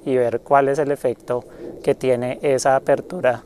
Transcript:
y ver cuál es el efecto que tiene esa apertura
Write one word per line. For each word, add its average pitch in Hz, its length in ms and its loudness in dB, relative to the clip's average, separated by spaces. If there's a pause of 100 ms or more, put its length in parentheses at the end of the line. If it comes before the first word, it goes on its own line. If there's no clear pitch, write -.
y 135 100 0
ver 117 260 0
cuál 139 280 2
es 139 80 0
el 147 140 -2
efecto 123 520 -4 (400)
que 139 120 2
tiene 127 480 -2
esa 135 320 2
apertura 127 720 0